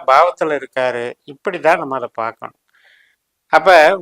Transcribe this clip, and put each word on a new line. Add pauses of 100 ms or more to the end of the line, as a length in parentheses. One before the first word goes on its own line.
(100)
பாவத்துல
இருக்காரு, (300)
இப்படிதான்
நம்ம
அதை (120)
பார்க்கணும். (920)
அப்ப (280)